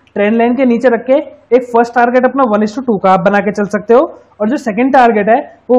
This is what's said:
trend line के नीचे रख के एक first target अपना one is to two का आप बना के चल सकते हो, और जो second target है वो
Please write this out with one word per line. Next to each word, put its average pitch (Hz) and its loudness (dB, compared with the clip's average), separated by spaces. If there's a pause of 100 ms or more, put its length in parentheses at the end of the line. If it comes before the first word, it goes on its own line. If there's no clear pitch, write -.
(140)
trend 208 0
line 233 0
के 269 0
नीचे 240 0
रख 233 0
के 262 0 (420)
एक 254 0 (100)
first 233 0
target 247 2
अपना 262 -2
one 208 0
is 214 -6
to 262 -8
two 208 0
का 190 2
आप 185 2
बना 202 2
के 202 -2
चल 202 -4
सकते 214 -2
हो, 254 6 (400)
और 214 -2
जो 285 -2
second 247 -2
target 226 2
है 240 2 (300)
वो 247 4